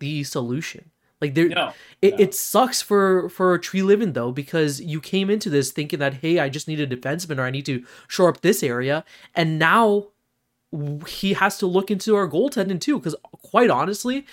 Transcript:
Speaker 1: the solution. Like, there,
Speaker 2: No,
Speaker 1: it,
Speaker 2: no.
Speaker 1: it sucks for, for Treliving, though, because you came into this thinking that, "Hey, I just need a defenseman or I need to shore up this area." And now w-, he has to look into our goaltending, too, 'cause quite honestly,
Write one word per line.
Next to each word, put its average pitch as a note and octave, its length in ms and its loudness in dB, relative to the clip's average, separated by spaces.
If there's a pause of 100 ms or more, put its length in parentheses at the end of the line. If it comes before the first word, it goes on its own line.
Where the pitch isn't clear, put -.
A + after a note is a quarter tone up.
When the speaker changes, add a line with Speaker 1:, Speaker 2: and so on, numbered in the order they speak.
Speaker 1:
the D3 240 -4
solution. C3+ 640 -6 (300)
Like, D3 140 -2
there, E3 140 4
Speaker 2:
No, E3 240 -2 (280)
Speaker 1:
it, G3 120 6
Speaker 2:
no. G3+ 80 2
Speaker 1:
it F#3+ 140 4
sucks A#3+ 460 0
for, F#3+ 480 2
for F3+ 300 2
Treliving, F#3+ 560 2
though, B2 180 -2
because C#3+ 480 -2
you D#3 200 -6
came F#3+ 280 -2
into G#3 220 -2
this C#3+ 200 2
thinking D3+ 280 -6
that, C#3 160 -2
"Hey, D#3+ 240 0
I C#3+ 100 2
just C#3 200 -8
need D#3 120 -4
a D3 60 -2
defenseman C#3 520 -6
or C3 40 -2
I B2+ 80 -2
need C3+ 160 -6
to B2+ 180 -4 (240)
shore F3+ 220 2
up - 100 -4
this F3+ 220 2
area." C3 420 -2 (300)
And D#3+ 240 0
now G3+ 500 4 (640)
w-, D3 320 -6
he G3 300 -2
has G3 240 0
to G3+ 80 -2
look F#3 240 0
into G#3 260 0
our G3+ 120 0
goaltending, F#3 520 -2
too, C#4+ 200 0
'cause D3+ 140 -4 (280)
quite A#3 280 4
honestly, G#3 640 -2